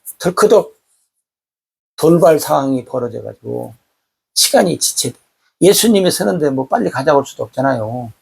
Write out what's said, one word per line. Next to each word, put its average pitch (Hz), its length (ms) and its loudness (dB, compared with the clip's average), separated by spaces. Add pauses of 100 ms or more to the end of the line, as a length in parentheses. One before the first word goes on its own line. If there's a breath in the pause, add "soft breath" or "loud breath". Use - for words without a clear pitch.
(180)
덜커덕 - 580 2 (1200)
돌발 160 420 4
상황이 135 460 -2
벌어져가지고 117 920 -10 (600)
시간이 196 440 2
지체. - 340 -6 (480)
예수님이 196 520 4
서는데 180 380 -2
뭐 131 180 -4
빨리 - 220 -2
가자고 156 300 0
할 131 60 -6
수도 - 160 -12
없잖아요. 117 800 -4